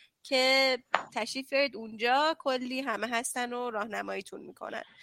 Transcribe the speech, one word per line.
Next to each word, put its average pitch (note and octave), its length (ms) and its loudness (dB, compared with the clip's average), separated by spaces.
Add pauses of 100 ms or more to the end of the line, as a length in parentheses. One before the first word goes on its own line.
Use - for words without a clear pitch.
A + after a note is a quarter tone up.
(240)
که C4 540 4 (360)
تشریف B3 360 -4
بیارید C#4 260 2
اونجا، A#3+ 640 2
کلی B3+ 420 -2
همه A3 260 -2
هستن A#3+ 460 -2
و B3 160 -4
راهنماییتون G3+ 720 -6
می‌کنن. - 420 -10 (200)